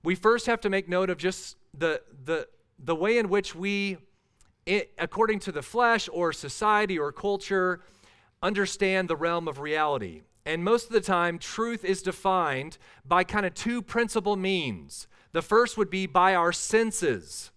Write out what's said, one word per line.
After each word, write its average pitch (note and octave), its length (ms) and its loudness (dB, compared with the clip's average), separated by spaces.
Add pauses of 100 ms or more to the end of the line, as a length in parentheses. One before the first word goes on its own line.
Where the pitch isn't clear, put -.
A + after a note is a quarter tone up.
we F3 120 0
first A3+ 320 2
have A3+ 140 0
to G#3 80 0
make G3 200 -2
note F#3 200 0
of F3+ 80 -2
just - 400 -6 (160)
the, D#3 280 -2 (240)
the, D#3 220 -4 (300)
the D3+ 180 -2
way G#3 220 2
in G#3+ 120 0
which G3 240 0
we, G3 440 -2 (720)
i-, F#3+ 200 0 (100)
according G#3+ 420 0
to G3 120 -8
the D3 100 -6
flesh A#3 520 0
or E3+ 180 0
society G#3 680 0
or D3 140 -2
culture, F#3+ 720 -2 (600)
understand F#3+ 680 0
the D#3+ 80 0
realm E3+ 300 0
of C3+ 120 -6
reality. C#3+ 600 0 (240)
And E3 180 -2
most A#3 240 2
of A3+ 60 -12
the G#3+ 80 4
time, F3 360 0
truth A3+ 460 -6
is F#3 180 0
defined E3+ 760 0 (280)
by F3 180 6
kind G3+ 220 0
of F3 80 -2
two A#3+ 280 -4
principal G#3+ 540 0
means. D3+ 720 -4 (240)
The E3 120 0
first A3+ 340 4
would G#3 140 0
be F#3+ 160 -2
by F#3 260 6
our F3 180 4
senses. E3+ 1040 0